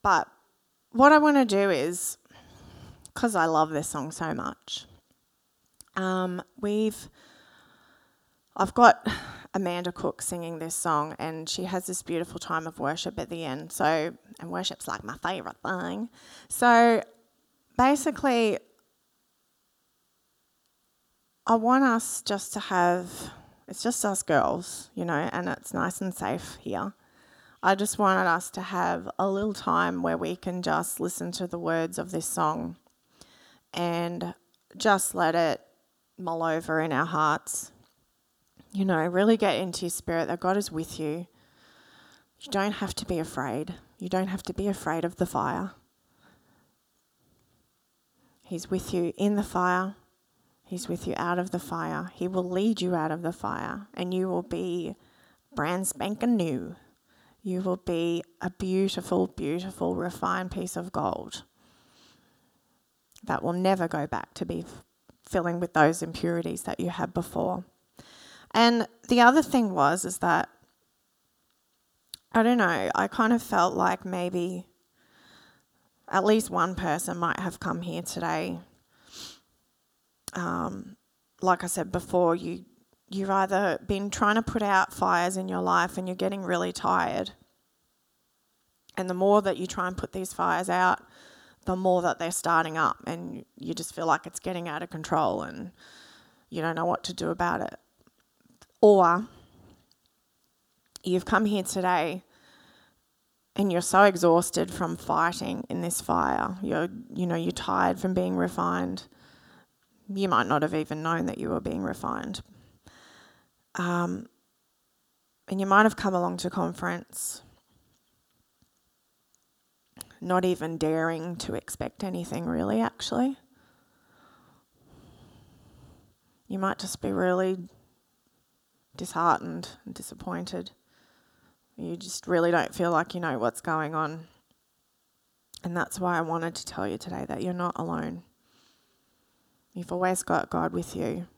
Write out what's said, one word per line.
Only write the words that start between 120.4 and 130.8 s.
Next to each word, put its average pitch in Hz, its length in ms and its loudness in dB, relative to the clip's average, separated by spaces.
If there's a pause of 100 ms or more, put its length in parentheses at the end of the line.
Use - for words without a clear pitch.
even 165 320 0
daring 160 600 0
to - 180 -6
expect - 500 -8
anything 175 400 -6
really, 175 360 0
actually. 247 560 -2 (3000)
You 196 120 -8
might 190 200 -2
just - 220 -8
be 190 120 -2
really 185 440 2 (1400)
disheartened 170 720 0 (160)
and - 100 -12
disappointed. 180 800 -10 (1040)